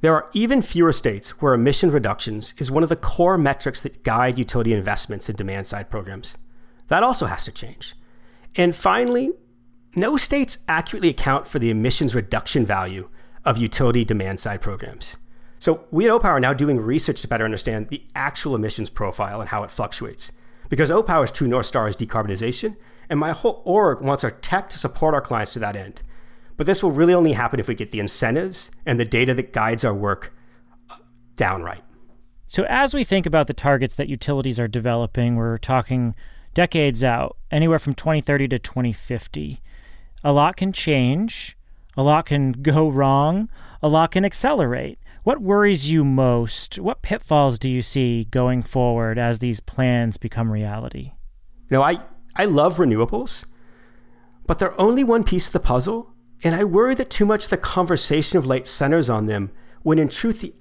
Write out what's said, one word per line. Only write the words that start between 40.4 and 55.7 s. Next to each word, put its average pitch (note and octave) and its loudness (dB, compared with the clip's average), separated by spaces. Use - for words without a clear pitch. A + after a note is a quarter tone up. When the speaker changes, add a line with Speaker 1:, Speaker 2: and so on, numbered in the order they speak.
Speaker 2:
can F#3+ -2
change, D3+ 0
a C3+ 0
lot D3+ 4
can C#3+ 0
go C#3+ 2
wrong, C#3+ 2
a D3+ 2
lot D#3+ 4
can F#3+ 2
accelerate. F3 0
What C4+ 0
worries G3 4
you D#3 4
most? B2+ 2
What G3 -4
pitfalls C#3 2
do C3+ -2
you B2+ -2
see A#2+ 0
going B2 0
forward A#2 0
as A#2+ 0
these A#2+ -2
plans A#2+ 0
become A2+ -4
reality? G#2+ -6
Speaker 1:
You C3+ 2
know, C3+ 6
I, E3+ 2
I G3 2
love D#3+ 4
renewables, C3 2
but E3 0
they're F#3 0
only A#3+ 6
one A#3 4
piece F#3 2
of - -4
the F3 2
puzzle, E3+ 0